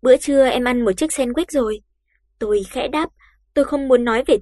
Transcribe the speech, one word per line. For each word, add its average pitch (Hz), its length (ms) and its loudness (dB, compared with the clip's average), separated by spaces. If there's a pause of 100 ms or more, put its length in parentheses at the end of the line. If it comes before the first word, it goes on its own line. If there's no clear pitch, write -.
"Bữa 254 140 6
trưa 277 320 2
em 247 160 -2
ăn 240 200 0
một 196 80 2
chiếc 311 180 -2
sandwich 262 380 -4
rồi." 220 320 -2 (580)
Tôi 208 320 -2
khẽ 254 180 -6
đáp, 302 200 -4 (460)
tôi 285 100 2
không 277 240 -4
muốn 247 160 4
nói 240 220 0
về 254 160 2